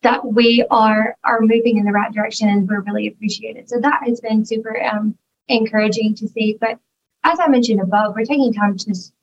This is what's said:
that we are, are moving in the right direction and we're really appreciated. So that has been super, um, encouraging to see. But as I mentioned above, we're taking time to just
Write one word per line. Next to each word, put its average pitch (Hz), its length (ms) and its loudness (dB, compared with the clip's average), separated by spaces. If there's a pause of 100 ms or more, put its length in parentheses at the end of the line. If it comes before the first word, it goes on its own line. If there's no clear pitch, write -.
that 247 220 2
we 233 440 4
are, 220 540 2
are 226 180 2
moving 226 360 4
in 202 80 0
the 208 60 0
right 202 200 -2
direction 214 380 -2
and 202 180 2
we're 208 140 -4
really 208 260 -4
appreciated. 220 640 -8
So 240 100 -2
that 285 260 0
has 240 160 -2
been 220 240 0
super, 220 380 -6
um, 214 340 -4 (300)
encouraging 214 680 0
to 214 120 -8
see. 214 320 -2
But 226 200 -4 (460)
as 339 140 0
I 339 80 2
mentioned 233 320 2
above, 208 360 0
we're 220 100 -2
taking 262 280 0
time 202 240 0
to - 80 -12
just 185 380 -8